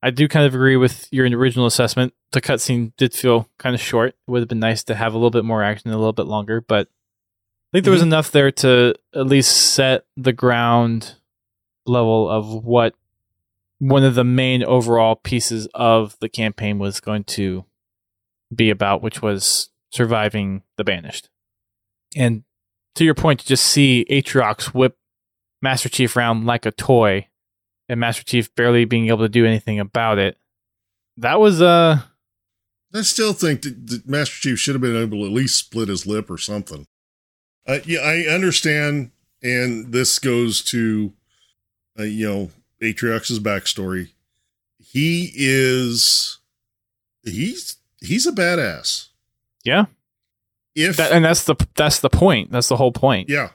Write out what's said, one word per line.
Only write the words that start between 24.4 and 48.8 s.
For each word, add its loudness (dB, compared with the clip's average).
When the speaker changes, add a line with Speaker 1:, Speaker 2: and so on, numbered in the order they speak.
Speaker 1:
whip 2
Master -2
Chief 0
around 0
like -2
a -2
toy 2
and -4
Master -4
Chief -2
barely 4
being 0
able 2
to 0
do 4
anything 0
about -2
it, -2
that 0
was, 4
uh, 6
Speaker 2:
I -6
still -2
think -2
that, -14
that -10
Master -4
Chief -4
should -2
have -4
been -2
able -4
to -4
at -6
least -2
split -6
his -6
lip -6
or -12
something. -12
Uh, -4
yeah, -4
I -2
understand, -2
and -4
this 0
goes -2
to, -2
uh, -8
you -6
know, -6
Atriox's -4
backstory. -6
He -4
is, 0
he's -10
he's -2
a -2
badass. -4